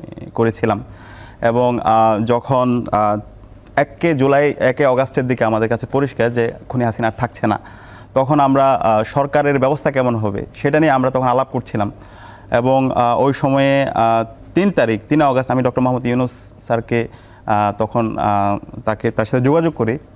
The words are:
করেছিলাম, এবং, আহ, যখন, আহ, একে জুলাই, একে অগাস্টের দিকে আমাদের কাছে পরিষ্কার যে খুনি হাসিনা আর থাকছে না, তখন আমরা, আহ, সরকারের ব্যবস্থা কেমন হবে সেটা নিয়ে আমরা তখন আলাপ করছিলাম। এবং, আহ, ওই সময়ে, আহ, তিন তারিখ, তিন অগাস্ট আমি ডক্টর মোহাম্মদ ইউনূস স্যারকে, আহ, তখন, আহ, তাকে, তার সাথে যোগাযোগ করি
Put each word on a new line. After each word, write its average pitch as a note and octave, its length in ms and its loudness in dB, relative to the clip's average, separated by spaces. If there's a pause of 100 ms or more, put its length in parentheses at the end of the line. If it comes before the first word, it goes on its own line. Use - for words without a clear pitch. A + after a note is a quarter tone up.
(340)
করেছিলাম, A2+ 500 0 (560)
এবং, A#2+ 440 2
আহ, A2+ 400 2
যখন, A#2+ 680 0
আহ, G#2 280 0 (560)
একে D#3 380 0
জুলাই, C#3 440 2
একে B2+ 280 0
অগাস্টের B2+ 420 0
দিকে B2 160 0
আমাদের A2 240 0
কাছে A#2 180 -4
পরিষ্কার B2+ 460 0
যে A#2+ 200 0 (160)
খুনি B2 160 -2
হাসিনা A2+ 240 -2
আর A2 100 -2
থাকছে - 280 -4
না, G#2+ 120 0 (560)
তখন C3+ 260 2
আমরা, C3+ 340 4
আহ, G#2+ 300 2
সরকারের C#3+ 540 0
ব্যবস্থা C#3 320 0
কেমন B2+ 240 0
হবে G#2+ 400 -4
সেটা D3 260 0
নিয়ে D#3 120 4
আমরা C3 180 2
তখন B2+ 160 0
আলাপ B2+ 260 2
করছিলাম। A2+ 400 -4 (580)
এবং, C3 400 2
আহ, A#2+ 300 2
ওই C3+ 120 2
সময়ে, C#3 520 2
আহ, A2+ 400 0 (300)
তিন F#3+ 160 2
তারিখ, A2+ 380 0
তিন D3+ 140 2
অগাস্ট C3 280 0
আমি B2+ 120 0
ডক্টর B2 180 0
মোহাম্মদ B2+ 260 0
ইউনূস B2 520 -4
স্যারকে, A#2 500 -2 (380)
আহ, G#2 320 0
তখন, A2 400 -2
আহ, G2+ 640 -2
তাকে, A2 260 -2
তার A2 140 -2
সাথে B2+ 200 -2
যোগাযোগ D#3+ 300 2
করি A#2 240 -2 (180)